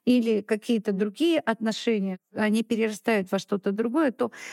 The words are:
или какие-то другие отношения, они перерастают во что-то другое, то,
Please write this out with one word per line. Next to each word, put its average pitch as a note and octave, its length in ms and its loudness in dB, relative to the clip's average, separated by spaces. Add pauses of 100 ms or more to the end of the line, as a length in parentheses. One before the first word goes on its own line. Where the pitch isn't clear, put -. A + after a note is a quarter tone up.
или A3+ 380 2
какие-то G#3+ 500 -2
другие G#3+ 480 0
отношения, G#3+ 800 -2 (180)
они G#3+ 260 2
перерастают G#3+ 680 0
во G3 60 0
что-то G3 340 -4
другое, A#3 400 0
то, A#3+ 200 -4 (200)